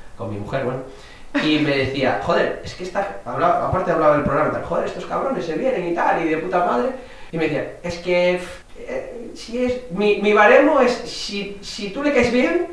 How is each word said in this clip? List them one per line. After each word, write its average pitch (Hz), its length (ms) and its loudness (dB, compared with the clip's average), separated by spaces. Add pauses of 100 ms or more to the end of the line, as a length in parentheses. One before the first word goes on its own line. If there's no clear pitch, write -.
(180)
con 104 160 -8
mi 101 60 -8
mujer, 120 240 -4
bueno, 131 160 -4 (640)
y 151 160 2
me 139 180 2
decía, 135 460 0
joder, - 420 0
es - 80 -10
que 180 120 -12
esta, - 400 -6
hablaba, 147 420 0
aparte 180 240 0
hablaba 151 240 4
del 139 100 2
programa 135 240 2
y - 40 -2
tal, - 100 -4
joder, - 240 -2
estos - 180 -8
cabrones 262 400 -2
se 160 100 -4
vienen 175 360 0
y - 20 0
tal, 165 320 2
y 156 40 2
de 156 80 2
puta 180 280 0
madre, 247 240 0 (420)
y 165 60 -6
me 160 60 0
decía, 147 300 -2 (100)
es 175 140 -6
que, 180 420 2 (400)
eh, - 560 -8
si 247 300 -4
es, - 260 -2
mi, 208 300 2
mi 208 120 4
baremo 269 480 8
es, 247 120 6
si, - 680 -6
si - 300 -8
tú 277 100 -6
le 285 120 2
caes 233 180 4
bien, 320 420 2